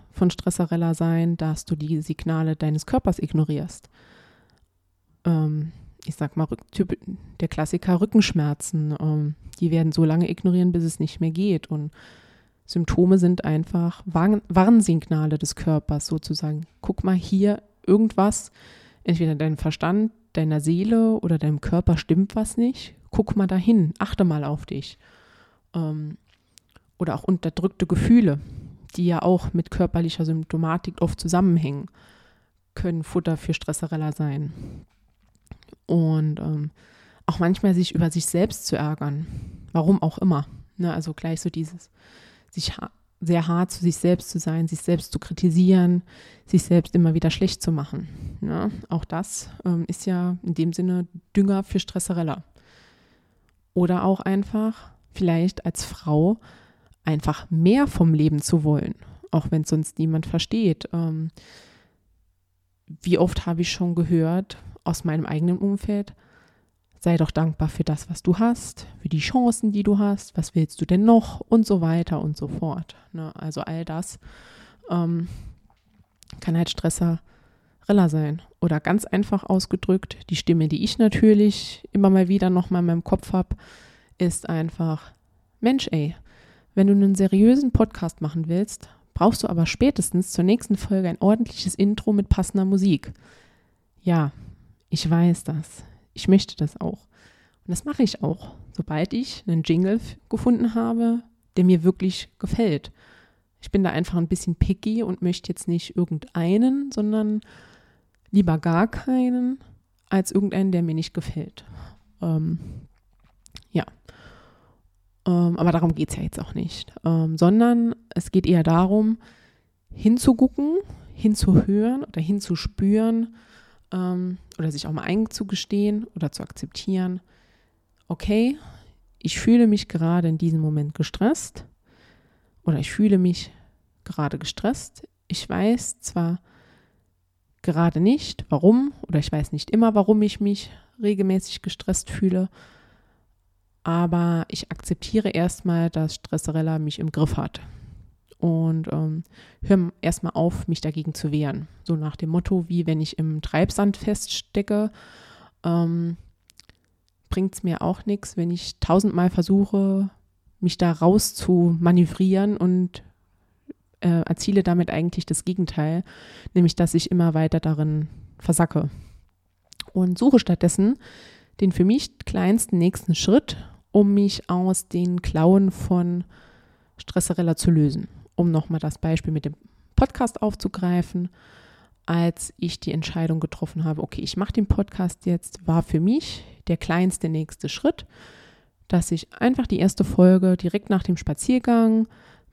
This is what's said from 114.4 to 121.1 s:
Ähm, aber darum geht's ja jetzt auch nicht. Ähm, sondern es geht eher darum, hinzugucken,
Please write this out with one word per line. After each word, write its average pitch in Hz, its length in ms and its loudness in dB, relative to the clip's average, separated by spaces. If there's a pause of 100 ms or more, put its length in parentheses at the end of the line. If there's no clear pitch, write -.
Ähm, 175 300 2
aber 175 160 4
darum 165 220 2
geht's 151 200 -4
ja - 80 -8
jetzt - 160 -8
auch - 140 -12
nicht. - 400 -8 (100)
Ähm, 160 340 0
sondern 233 560 4 (200)
es - 180 -6
geht 185 140 2
eher 175 180 4
darum, 196 540 2 (720)
hinzugucken, 262 880 2 (360)